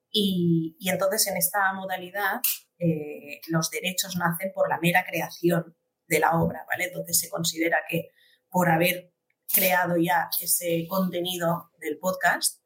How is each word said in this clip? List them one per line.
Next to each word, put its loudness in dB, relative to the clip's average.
Y, 2
y -2
entonces 0
en -4
esta 0
modalidad, -6
eh, -2
los 0
derechos -4
nacen -2
por 0
la 0
mera 4
creación 0
de 2
la 4
obra, -2
¿vale? -2
Entonces -4
se -2
considera 0
que -4
por 4
haber 2
creado 4
ya 2
ese 0
contenido -2
del -6
podcast 0